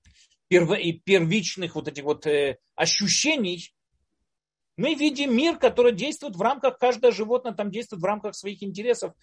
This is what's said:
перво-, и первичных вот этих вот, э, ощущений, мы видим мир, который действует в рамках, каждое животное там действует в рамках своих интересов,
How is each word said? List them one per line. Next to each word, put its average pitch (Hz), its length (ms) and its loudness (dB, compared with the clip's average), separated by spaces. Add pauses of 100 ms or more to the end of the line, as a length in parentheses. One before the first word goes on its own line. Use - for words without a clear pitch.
(480)
перво-, 175 300 4
и 170 140 -2
первичных 175 840 0
вот 151 140 -6
этих 139 160 -12
вот, 147 220 -2
э, 143 320 0 (160)
ощущений, 185 1000 -2 (1000)
мы 285 180 0
видим 277 420 0
мир, 320 220 2
который 240 340 4
действует 233 440 -6
в 170 40 -6
рамках, 254 380 0
каждое 247 340 4
животное 220 400 -2
там 208 180 -4
действует 208 320 -10
в 180 40 0
рамках 208 280 -4
своих 202 280 -10
интересов, 196 500 -4 (100)